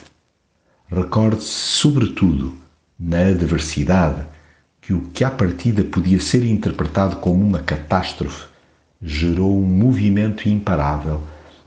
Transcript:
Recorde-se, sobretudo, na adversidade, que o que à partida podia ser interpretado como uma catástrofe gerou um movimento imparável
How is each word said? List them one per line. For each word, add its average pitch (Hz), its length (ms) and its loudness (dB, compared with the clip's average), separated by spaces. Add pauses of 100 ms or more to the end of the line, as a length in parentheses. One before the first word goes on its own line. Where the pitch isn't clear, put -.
(920)
Recorde-se, 107 560 0
sobretudo, 95 1080 0 (420)
na 85 280 0
adversidade, 82 1000 0 (540)
que - 120 -4
o 85 100 0
que - 200 -4
à 117 80 0
partida 101 540 0
podia 92 360 2
ser 123 240 0
interpretado 92 720 0
como 92 300 2
uma 90 140 0
catástrofe - 880 -4 (520)
gerou 85 560 0
um 98 100 2
movimento 104 840 2
imparável 76 760 -2 (440)